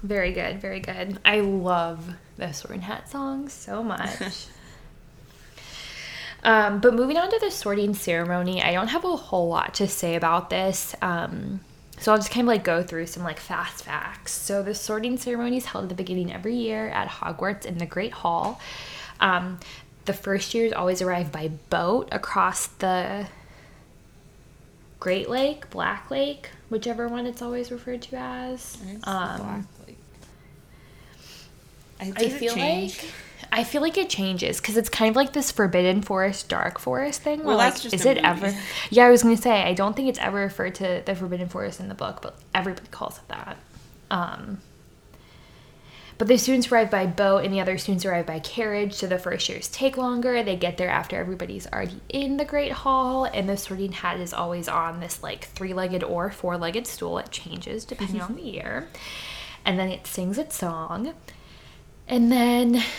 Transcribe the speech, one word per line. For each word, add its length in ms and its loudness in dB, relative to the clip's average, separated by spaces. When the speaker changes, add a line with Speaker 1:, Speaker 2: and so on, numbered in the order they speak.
Speaker 1:
Very 300 0
good, 300 -4
very 180 -8
good. 420 -6
I 180 4
love 680 0
the 140 -6
Sorting 280 -10
Hat 300 -10
song 400 -6
so 320 -8
much. 380 -4
Speaker 2:
<laughs> 280 -10
Speaker 1:
Um, 380 6
but 140 8
moving 240 4
on 120 2
to 80 4
the 120 2
sorting 420 0
ceremony, 720 0
I 100 4
don't 160 2
have 160 -2
a 100 2
whole 340 0
lot 260 0
to 120 2
say 280 -2
about 340 2
this. 540 -2
Um, 580 -4
so 140 4
I'll 60 6
just 120 -2
kind 140 2
of, 40 4
like, 160 4
go 180 2
through 260 -6
some, 160 -10
like, 140 -8
fast 460 -8
facts. 480 -8
So 300 -2
the 120 -4
sorting 440 -4
ceremony 400 -2
is 80 -6
held 180 -6
at 60 -6
the 40 -6
beginning 380 -4
every 220 -4
year 340 -2
at 200 -2
Hogwarts 580 -4
in 100 -6
the 80 -2
Great 280 -4
Hall. 460 -2
Um, 400 2
the 80 0
first 400 -2
years 180 4
always 300 2
arrive 280 0
by 180 -4
boat 640 0
across 580 0
the 580 -2
Great 300 0
Lake, 400 0
Black 420 -4
Lake, 380 -2
whichever 360 -4
one 200 -4
it's 160 -8
always 280 -6
referred 320 -8
to 140 -12
as. 640 -10
Speaker 2:
I 60 -14
think 140 -12
it's 40 -14
the 60 -6
Speaker 1:
Um, 260 -4
Speaker 2:
Black 500 -10
Lake. 120 -20
I, 40 -10
Speaker 1:
I 80 -6
Speaker 2:
did 200 0
it 60 -6
Speaker 1:
feel 160 0
Speaker 2:
change? 480 -2
Speaker 1:
like, 100 -12
I 120 2
feel 180 0
like 160 2
it 100 0
changes 520 -2
'cause 160 0
it's 120 2
kind 220 4
of 60 2
like 160 4
this 180 0
Forbidden 520 4
Forest, 460 0
Dark 300 0
Forest 440 -2
thing. 180 0
Speaker 2:
Well, 160 4
Speaker 1:
where, 100 8
Speaker 2:
that's 180 2
Speaker 1:
like, 60 -4
Speaker 2:
just 40 0
Speaker 1:
is 120 4
Speaker 2:
a 40 10
Speaker 1:
it 60 8
Speaker 2:
movie. 100 6
Speaker 1:
ever? 100 0
Yeah, 160 12
I 40 12
was 120 12
gonna 140 8
say, 280 4
I 100 4
don't 220 0
think 120 2
it's 100 0
ever 200 0
referred 380 -2
to 280 -2
the 120 0
Forbidden 320 -4
Forest 320 -6
in 80 -10
the 60 -8
book, 280 -8
but 160 -12
everybody 340 0
calls 300 -8
it 100 -20
that. 280 -10
Um, 480 -4
but 120 2
the 100 10
students 320 4
arrive 200 6
by 160 2
boat 380 4
and 80 0
the 80 0
other 160 0
students 280 0
arrive 220 0
by 120 -4
carriage, 560 -2
so 120 -4
the 120 0
first 300 -2
years 200 -6
take 280 0
longer. 460 0
They 140 0
get 200 -2
there 140 0
after 260 0
everybody's 500 -6
already 420 -6
in 280 -2
the 80 0
Great 280 0
Hall, 520 2
and 240 -2
the 80 0
Sorting 360 -4
Hat 280 -2
is 120 -8
always 360 -4
on 320 -2
this, 240 -8
like, 240 -8
three-legged 560 -2
or 260 -2
four-legged 560 -4
stool. 320 -4
It 120 -6
changes 540 -10
depending 360 -4
on 140 -6
Speaker 2:
<laughs> 20 -10
Speaker 1:
the 60 -12
year. 460 -8
And 140 2
then 100 0
it 180 -8
sings 320 -4
its 180 -4
song. 580 -6
And 240 6
then 500 6